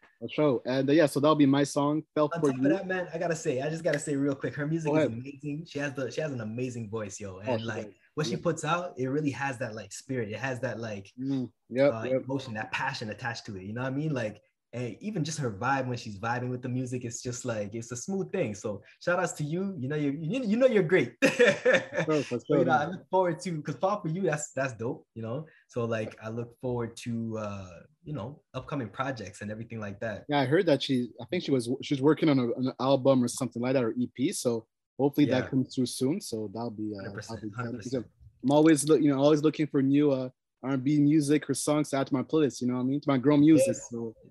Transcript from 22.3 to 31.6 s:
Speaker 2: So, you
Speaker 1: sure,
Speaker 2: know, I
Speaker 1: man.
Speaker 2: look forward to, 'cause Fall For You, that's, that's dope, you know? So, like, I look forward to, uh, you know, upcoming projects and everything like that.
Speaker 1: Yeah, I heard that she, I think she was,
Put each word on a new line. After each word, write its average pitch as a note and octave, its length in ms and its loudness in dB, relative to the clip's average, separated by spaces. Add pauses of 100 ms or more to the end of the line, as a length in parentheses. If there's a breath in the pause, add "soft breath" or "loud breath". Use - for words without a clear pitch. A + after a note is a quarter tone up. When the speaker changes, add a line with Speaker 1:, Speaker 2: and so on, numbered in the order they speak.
Speaker 2:
So, D3 80 4
you - 40 -
Speaker 1:
sure, B2+ 40 6
Speaker 2:
know, D#3+ 80 2
I D3+ 120 4
Speaker 1:
man. E3 80 -6
Speaker 2:
look - 180 -12
forward F3+ 300 2
to, E3+ 200 -4
'cause D3+ 140 -6
Fall G3+ 260 0
For D#3+ 80 -4
You, F3+ 140 -2
that's, D#3 300 -2
that's C3 200 -2
dope, A#2 420 -6
you A2+ 60 -12
know? B2 240 -6 (240 soft breath)
So, A#2 160 -4
like, A2 380 -4
I A2 80 -10
look A#2 320 -8
forward A#2+ 420 -4
to, A2+ 340 -4
uh, G2 420 -8 (220)
you D3+ 120 -10
know, B2+ 260 -8 (140)
upcoming C3 340 -6
projects A2+ 540 -8
and G#2 80 -8
everything A2+ 280 -10
like G2+ 220 -8
that. G#2+ 300 -6
Speaker 1:
Yeah, C#3+ 100 4
I C3 60 4
heard E3+ 200 4
that C#3 160 4
she, B2 280 -2 (100)
I A#2 60 -12
think F3 180 -4
she D#3 60 -2
was, B2 180 2 (140)